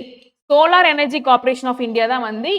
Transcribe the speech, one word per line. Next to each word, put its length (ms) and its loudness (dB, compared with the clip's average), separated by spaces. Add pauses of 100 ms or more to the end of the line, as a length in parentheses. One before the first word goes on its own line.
(500)
Solar 360 4
Energy 360 0
Corporation 480 0
of 100 -4
India 280 -2
தான் 160 -2
வந்து 360 -8